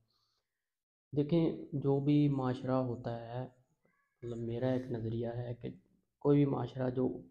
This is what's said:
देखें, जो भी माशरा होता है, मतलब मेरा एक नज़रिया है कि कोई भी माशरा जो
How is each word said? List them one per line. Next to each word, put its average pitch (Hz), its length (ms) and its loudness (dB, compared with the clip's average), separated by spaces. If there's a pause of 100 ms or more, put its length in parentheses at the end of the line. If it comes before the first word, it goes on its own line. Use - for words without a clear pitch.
(1160)
देखें, 147 680 0
जो 139 220 2
भी 147 360 6
माशरा 127 480 0
होता 117 300 -4 (100)
है, 120 180 -8
मतलब - 1040 -12
मेरा 120 260 0
एक 127 180 -2
नज़रिया 113 420 -4
है 120 220 -6
कि 127 180 -10 (480)
कोई 143 160 6
भी 143 80 6
माशरा 127 440 -2
जो 127 140 0 (280)